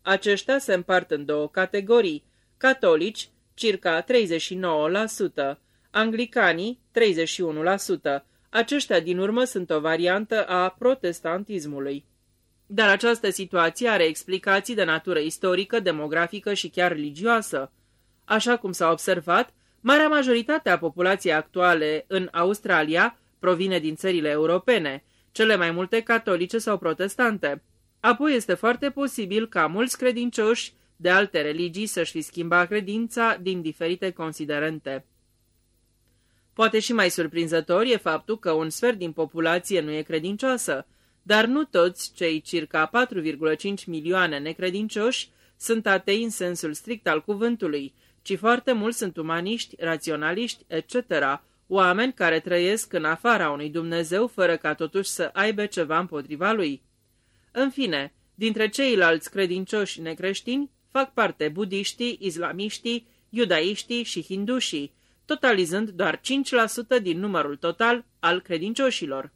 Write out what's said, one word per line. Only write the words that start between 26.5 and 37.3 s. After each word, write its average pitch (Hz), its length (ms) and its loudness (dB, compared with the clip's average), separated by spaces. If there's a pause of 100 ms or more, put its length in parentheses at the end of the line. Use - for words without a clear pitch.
sau 214 200 -2
protestante. 180 840 -2 (360)
Apoi 262 360 2
este 208 180 0
foarte 240 360 0
posibil 226 580 -2
ca 160 200 0
mulți 220 300 -2
credincioși 240 760 0 (220)
de 175 140 0
alte 190 320 4
religii 170 440 -4
să-și 170 260 -4
fi 160 100 -6
schimbat 170 460 0
credința 214 760 -2
din 180 200 -2
diferite 170 500 -4
considerente. 151 960 -6 (1500)
Poate 220 260 4
și 233 140 -2
mai 196 160 4
surprinzător 165 760 0